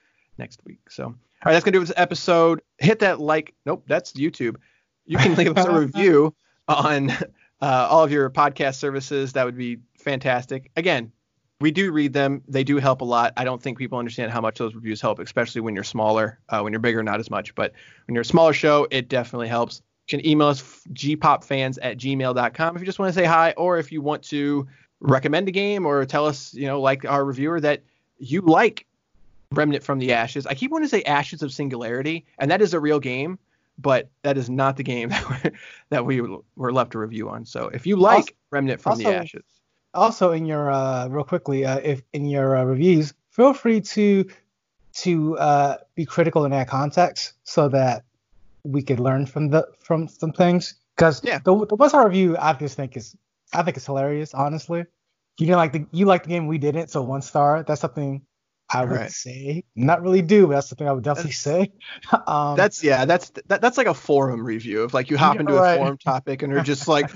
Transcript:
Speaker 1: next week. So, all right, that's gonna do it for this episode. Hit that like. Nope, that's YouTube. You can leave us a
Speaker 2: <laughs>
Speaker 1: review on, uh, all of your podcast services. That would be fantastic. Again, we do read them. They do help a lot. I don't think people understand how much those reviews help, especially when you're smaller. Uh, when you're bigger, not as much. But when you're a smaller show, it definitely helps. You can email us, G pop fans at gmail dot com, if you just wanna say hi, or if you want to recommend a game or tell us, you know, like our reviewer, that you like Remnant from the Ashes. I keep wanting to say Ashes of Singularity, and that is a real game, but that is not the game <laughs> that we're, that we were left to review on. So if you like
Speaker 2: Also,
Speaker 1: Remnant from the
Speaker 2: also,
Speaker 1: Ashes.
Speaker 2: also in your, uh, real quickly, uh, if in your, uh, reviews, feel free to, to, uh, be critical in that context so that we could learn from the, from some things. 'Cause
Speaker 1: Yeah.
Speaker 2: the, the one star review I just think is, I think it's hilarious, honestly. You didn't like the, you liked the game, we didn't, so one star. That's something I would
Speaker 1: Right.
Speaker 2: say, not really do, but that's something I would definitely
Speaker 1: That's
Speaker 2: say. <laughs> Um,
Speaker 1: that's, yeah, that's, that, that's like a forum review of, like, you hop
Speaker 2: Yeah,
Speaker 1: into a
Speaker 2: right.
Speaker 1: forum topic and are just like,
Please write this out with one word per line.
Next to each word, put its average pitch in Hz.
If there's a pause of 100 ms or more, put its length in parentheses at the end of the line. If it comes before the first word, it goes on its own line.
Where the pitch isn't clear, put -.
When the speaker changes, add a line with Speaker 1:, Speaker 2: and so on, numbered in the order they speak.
(380)
Speaker 1:
next -
week. -
So, 131
all 120 (300)
right, 160
that's 165
gonna 196
do 190
it 175
for 165
this 175
episode. 165 (160)
Hit 220
that 180
like. 151 (120)
Nope, 160
that's 165
YouTube. 131 (500)
You 160
can 170
leave 160
us 185
a 175
Speaker 2:
<laughs> 160
Speaker 1:
review 156 (340)
on, 143
uh, -
all 160
of 143
your 139
podcast 139
services. 135
That 131
would 123
be 120 (200)
fantastic. 131
Again, 151 (500)
we 151
do 180
read 147
them. 139
They 135
do 143
help 131
a -
lot. 120
I 127
don't 127
think 127
people 127
understand 117
how 117
much 110
those 113
reviews 110
help, 110
especially 117
when 110
you're 95
smaller. 110 (100)
Uh, 110
when 104
you're 113
bigger, 113
not 107
as 113
much. 101
But 104 (340)
when 120
you're 117
a 113
smaller 165
show, 147
it 131
definitely 120
helps. 120 (260)
You 143
can 143
email 151
us, - (100)
G 143
pop 151
fans 135
at 123
gmail 131
dot 120
com, 165
if 175
you 185
just 190
wanna 190
say 175
hi, 165
or 175
if 151
you 156
want 147
to 143 (340)
recommend 147
a 185
game 196
or 143
tell 151
us, 143
you 139
know, 139
like 135
our 139
reviewer, 139
that 147 (360)
you 135
like 165 (640)
Remnant 147
from 139
the 127
Ashes. 120
I -
keep 247
wanting 311
to 226
say 196
Ashes 143
of 139
Singularity, 135 (140)
and 143
that 196
is 175
a 160
real 147
game, 135 (400)
but 127 (140)
that 139
is 123
not 135
the 139
game 123
<laughs> -
that -
we're, - (380)
that 127
we 131 (360)
were 127
left 123
to 113
review 110
on. 113
So 120
if 131
you 202
like 190
Speaker 2:
Also, - (180)
Speaker 1:
Remnant 139
from 220
the 202
Speaker 2:
also, 196
Speaker 1:
Ashes. 165 (520)
Speaker 2:
also 185
in 160
your, 147
uh, 131
real 139
quickly, 135
uh, 131
if 135 (100)
in 143
your, 135
uh, 131
reviews, 151 (160)
feel 269
free 226
to, 202 (640)
to, 160
uh, 143 (180)
be 165
critical 160
in 135
that 135
context 147 (120)
so 147
that 131 (580)
we 143
could 131
learn 131
from 147
the, 151 (140)
from 160
some -
things. 175 (220)
'Cause 165
Speaker 1:
Yeah. 202
Speaker 2:
the, 196
the 214
one 285
star 285
review 185
I 156
just 143
think 135
is, - (380)
I 175
think 165
it's -
hilarious, 143
honestly. 151 (580)
You 156
didn't 180
like 160
the, 151
you 180
liked 185
the 151
game, 170
we 156
didn't, 147
so 143
one 131
star. 147
That's 151
something 139 (520)
I 127
would 127
Speaker 1:
Right. 110
Speaker 2:
say, 135 (100)
not 160
really 185
do, 185
but 143
that's 139
something 147
I 143
would 127
definitely 147
Speaker 1:
That's -
Speaker 2:
say. 180 (400)
<laughs> -
Um, 147
Speaker 1:
that's, 190
yeah, 135
that's, 175 (160)
that, 202
that's 247
like 247
a -
forum 135
review 113
of, 120
like, 127
you 147
hop 151
Speaker 2:
Yeah, -
Speaker 1:
into 147
a -
Speaker 2:
right. 180
Speaker 1:
forum 139
topic 135
and 139
are 139
just 135
like, 147